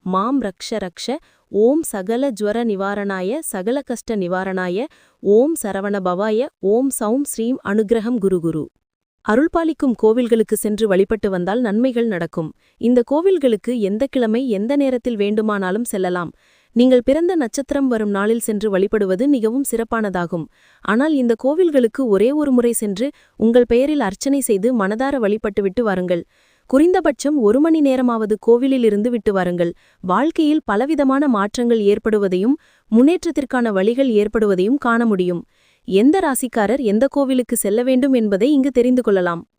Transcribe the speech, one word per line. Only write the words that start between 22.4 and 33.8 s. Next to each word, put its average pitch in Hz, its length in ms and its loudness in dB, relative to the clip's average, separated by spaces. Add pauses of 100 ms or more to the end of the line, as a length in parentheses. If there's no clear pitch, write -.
முறை 240 220 2
சென்று 214 360 -4 (260)
உங்கள் 233 300 4
பெயரில் 277 340 2
அர்ச்சனை 262 400 -2
செய்து 220 300 0 (100)
மனதார 240 400 -2
வழிபட்டுவிட்டு 208 640 -2
வாருங்கள். 180 420 -2 (440)
குறைந்தபட்சம் 302 720 2
ஒரு 226 180 4
மணி 320 220 4
நேரமாவது 240 580 0
கோவிலில் 247 440 2
இருந்து 208 260 2
விட்டு 226 240 -2
வாருங்கள். 175 400 -2 (300)
வாழ்க்கையில் 294 600 0
பலவிதமான 269 640 0
மாற்றங்கள் 233 520 0
ஏற்படுவதையும் 208 760 0 (360)
முன்னேற்றத்திற்கான 262 800 2
வழிகள் 240 380 2